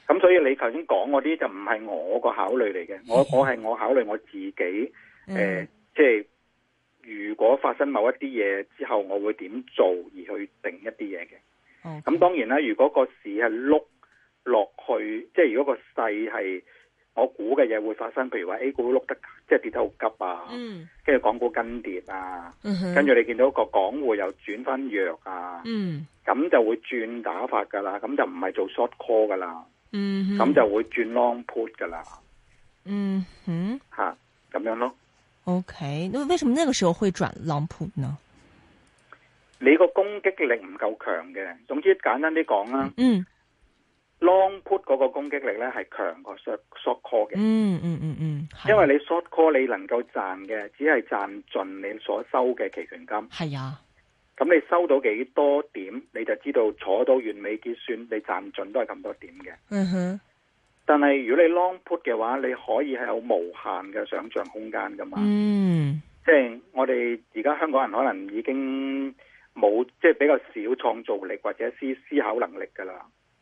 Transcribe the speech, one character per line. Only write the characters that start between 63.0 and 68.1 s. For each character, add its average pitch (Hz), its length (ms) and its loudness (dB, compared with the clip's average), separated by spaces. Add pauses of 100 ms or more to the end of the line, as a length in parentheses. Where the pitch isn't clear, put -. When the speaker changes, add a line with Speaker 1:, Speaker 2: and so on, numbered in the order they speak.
Speaker 1:
有 110 80 -2
無 104 360 -2
限 104 200 -8 (220)
嘅 104 160 -4
想 92 220 -8
像 101 180 -4
空 110 220 -12
間 107 100 -6 (160)
㗎 - 80 -8
嘛。 95 160 -10
Speaker 2:
嗯。 196 800 2 (240)
Speaker 1:
即 165 60 6
係 123 280 4 (120)
我 131 160 0
哋 120 320 0 (160)
而 110 80 -6
家 143 160 0
香 160 120 0
港 - 100 4
人 110 100 -2
可 117 220 0